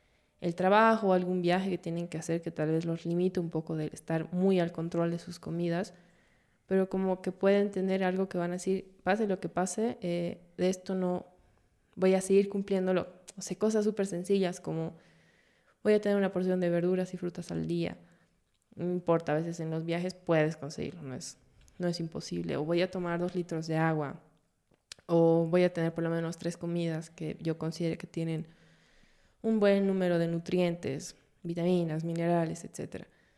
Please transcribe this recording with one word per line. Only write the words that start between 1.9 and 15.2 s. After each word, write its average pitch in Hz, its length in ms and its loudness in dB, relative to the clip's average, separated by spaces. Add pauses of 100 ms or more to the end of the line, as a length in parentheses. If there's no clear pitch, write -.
que 160 100 -8
hacer 165 240 -4
que 165 100 -8
tal 156 200 -2
vez 165 140 0
los 165 200 -4
limite 180 340 0
un 170 100 -2
poco 160 280 -4
de 156 100 -4
estar - 460 -4
muy 185 260 4
al 170 120 0
control 170 400 -2
de 170 80 -2
sus 175 200 -14
comidas, 170 540 -2 (760)
pero 190 200 2
como 185 360 0
que 185 80 -4
pueden 202 400 4
tener 190 320 0
algo 190 260 0
que - 80 -6
van 175 140 -2
a 180 40 -4
decir, 190 380 -4 (100)
pase 208 240 2
lo 190 120 0
que - 100 -6
pase, 220 520 -2
eh, 175 380 -2 (180)
de 180 120 2
esto 185 240 -4
no 180 320 -2 (680)
voy 190 180 4
a 185 80 4
seguir 196 260 4
cumpliéndolo. 185 600 0 (300)
O 190 40 -12
sea, - 160 -8
cosas 214 280 2
súper 208 200 0
sencillas 185 540 0
como 160 360 -6 (880)